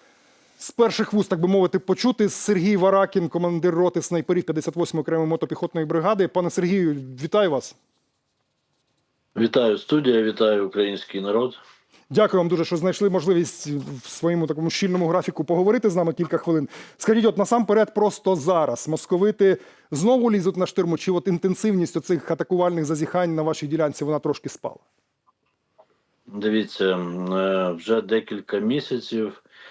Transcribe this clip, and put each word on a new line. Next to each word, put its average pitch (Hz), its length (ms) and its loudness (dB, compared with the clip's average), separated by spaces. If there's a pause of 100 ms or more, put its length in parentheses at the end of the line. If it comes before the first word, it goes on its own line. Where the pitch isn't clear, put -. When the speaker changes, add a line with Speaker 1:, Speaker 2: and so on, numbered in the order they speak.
(580)
Speaker 1:
з - 140 -6
перших 220 420 0
вуст, 202 160 0
так 175 100 -2
би 180 80 2
мовити, 190 320 2
почути. 208 500 0
Сергій 202 480 2
Варакін, 190 520 2
командир 175 460 0
роти 180 260 0
снайперів 175 420 -2
п'ятдесят 156 320 -4
восьмої 165 260 -2
окремої 160 280 -2
мотопіхотної 160 580 -4
бригади. 175 400 0
Пане 175 220 -2
Сергію, 180 440 0 (300)
вітаю 190 280 2
вас. 131 240 -4 (1600)
Speaker 2:
Вітаю, 113 400 2
студія, 127 460 2
вітаю, 107 440 2
український 98 540 -4
народ. 113 360 -2 (520)
Speaker 1:
Дякую 190 300 2
вам 170 80 2
дуже, 170 180 0
що 175 120 -2
знайшли 185 320 0
можливість 175 580 0 (360)
в - 60 -12
своєму 165 380 0
такому 156 220 -4
щільному 180 380 0
графіку 160 360 -2
поговорити 190 460 2
з 170 60 0
нами 165 180 0
кілька 170 240 -2
хвилин. 160 320 0 (280)
Скажіть, 220 280 2
от 214 120 2
насамперед, 208 560 2
просто 196 420 0
зараз 151 520 0
московити 190 720 2 (340)
знову 233 400 4
лізуть 180 260 0
на 185 80 0
штирму, 170 320 0
чи - 140 -2
от 175 160 0
інтенсивність 185 720 0
оцих 165 340 -2
атакувальних 175 540 0
зазіхань 165 500 -2
на 156 60 0
вашій 156 260 -2
ділянці, 151 360 -2
вона 147 160 -2
трошки - 300 -4
спала? - 300 -12 (1500)
Speaker 2:
Дивіться, 104 580 -2
м, 90 480 -2
е, 95 380 0
вже 107 300 -2
декілька 104 580 -4
місяців 113 840 -4 (280)